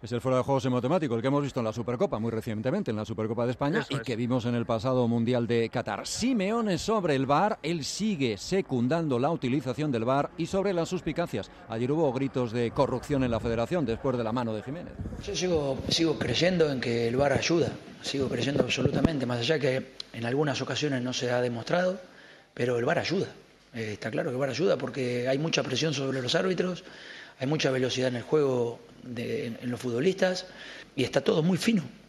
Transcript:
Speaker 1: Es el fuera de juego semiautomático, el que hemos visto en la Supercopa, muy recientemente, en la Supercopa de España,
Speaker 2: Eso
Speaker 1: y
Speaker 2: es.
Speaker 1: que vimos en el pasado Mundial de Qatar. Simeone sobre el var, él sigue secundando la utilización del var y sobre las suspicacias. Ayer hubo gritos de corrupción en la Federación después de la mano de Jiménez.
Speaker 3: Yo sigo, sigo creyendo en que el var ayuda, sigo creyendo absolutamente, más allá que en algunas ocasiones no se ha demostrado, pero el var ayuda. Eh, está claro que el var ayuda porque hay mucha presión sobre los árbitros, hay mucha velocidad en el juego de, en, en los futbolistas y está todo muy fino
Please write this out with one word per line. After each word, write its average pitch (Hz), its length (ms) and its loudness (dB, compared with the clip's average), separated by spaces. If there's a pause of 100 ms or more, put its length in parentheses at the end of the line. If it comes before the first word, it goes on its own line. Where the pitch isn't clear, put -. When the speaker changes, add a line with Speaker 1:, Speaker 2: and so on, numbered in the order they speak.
Speaker 1:
Es 117 120 -6
el 117 80 0
fuera 131 160 2
de 127 60 2
juego 135 180 2
semiautomático, 127 520 2
el 113 80 0
que 127 60 0
hemos 143 160 2
visto 135 160 -4
en 117 60 0
la 110 80 0
Supercopa, 120 460 -2
muy 113 120 0
recientemente, 113 580 -2
en 110 60 0
la 107 80 -4
Supercopa 110 400 -2
de 123 80 0
España, 143 280 0
Speaker 2:
Eso 139 120 -4
Speaker 1:
y 135 60 -2
Speaker 2:
es. 123 60 -2
Speaker 1:
que 120 120 -2
vimos 120 300 0
en 120 100 0
el 117 100 0
pasado 123 440 2
Mundial 117 360 2
de 117 240 2
Qatar. 110 380 -4
Simeone 214 720 0
sobre 175 380 2
el 135 100 2
var, 160 380 4
él 160 200 -2
sigue 139 540 0
secundando 139 800 0
la 139 100 2
utilización 139 600 0
del 113 140 0
var 139 320 2
y 165 80 -2
sobre 190 260 0
las 165 160 0
suspicacias. 156 640 -4 (160)
Ayer 117 240 0
hubo 151 220 4
gritos 127 400 0
de 117 180 2
corrupción 131 540 0
en 120 60 0
la 110 100 0
Federación 117 440 0
después 120 320 0
de 120 60 0
la 110 80 -2
mano 117 220 -2
de 104 100 -4
Jiménez. 156 300 -10 (280)
Speaker 3:
Yo 202 140 -6
sigo, 151 420 0 (120)
sigo 160 280 2
creyendo 156 540 4
en 131 80 -2
que 117 300 2
el 120 80 0
var 139 160 4
ayuda, 135 360 2 (320)
sigo 135 280 -2
creyendo 131 340 2
absolutamente, 135 640 2
más 120 140 -2
allá 143 200 2
que 131 360 0 (180)
en 117 120 -6
algunas 135 360 0
ocasiones 139 400 -2
no 127 100 -4
se 123 180 -2
ha 123 120 2
demostrado, 165 580 0 (540)
pero 123 260 0
el 117 60 0
var 147 140 2
ayuda. 143 280 -2 (460)
Eh, 113 220 -6
está 117 160 -6
claro 165 180 -2
que 123 60 -4
el 127 40 -2
var 139 100 0
ayuda 151 280 2
porque 123 500 -2
hay 135 120 2
mucha 151 220 0
presión 131 320 0
sobre 135 280 -2
los 123 140 -2
árbitros, 180 500 0 (520)
hay 131 100 -2
mucha 151 220 2
velocidad 127 400 0
en 123 80 -2
el 113 60 -6
juego 127 560 2 (220)
de, 117 460 -6
en, 113 140 -8
en 123 100 -4
los 117 80 -4
futbolistas 180 680 0 (480)
y 127 120 0
está 135 160 2
todo 185 200 4
muy 175 160 4
fino 208 260 2 (260)